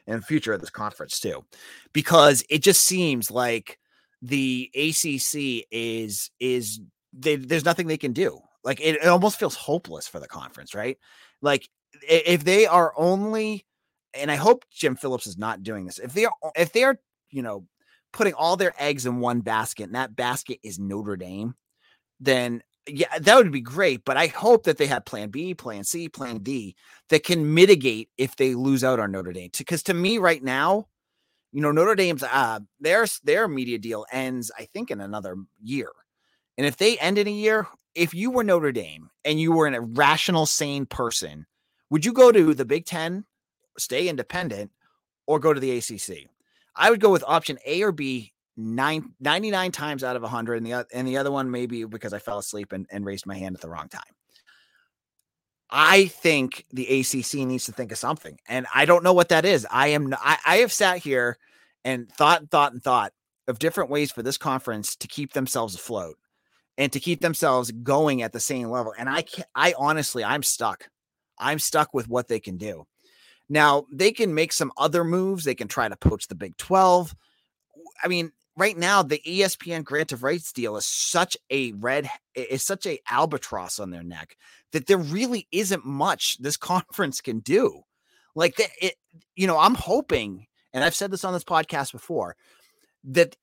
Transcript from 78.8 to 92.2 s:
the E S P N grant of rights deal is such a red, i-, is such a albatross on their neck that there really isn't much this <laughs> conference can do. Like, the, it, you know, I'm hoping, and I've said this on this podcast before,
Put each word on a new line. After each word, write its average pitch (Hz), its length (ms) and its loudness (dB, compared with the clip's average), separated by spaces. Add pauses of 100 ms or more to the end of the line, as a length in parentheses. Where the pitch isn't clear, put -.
the 151 280 -2
E 185 140 0
S 185 120 0
P 170 180 -10
N 165 80 -6
grant 147 300 -4
of 123 120 -10
rights 160 300 -4
deal 110 240 -6
is 101 80 -6
such - 500 -2 (140)
a 127 240 -2
red, 127 360 -4 (280)
i-, 127 120 -8
is 127 120 -4
such - 240 -6
a 160 140 -6 (100)
albatross 123 720 -4
on 98 100 -10
their 85 140 -12
neck 80 340 -16 (340)
that - 160 -6
there 196 100 6
really 196 540 -4
isn't 185 340 -2
much 143 540 -2
this 143 180 -4
<laughs> - 0 -
conference 180 640 -2
can 117 200 -6
do. 202 420 0 (520)
Like, 165 220 0
the, 214 120 0 (140)
it, 185 140 -2 (400)
you 185 100 0
know, 165 140 2
I'm 202 160 6
hoping, 120 720 -2 (260)
and 131 100 0
I've 165 120 0
said 196 160 -4
this 190 120 -6
on 185 100 -4
this 170 100 -6
podcast 160 480 -2
before, 117 440 -6 (680)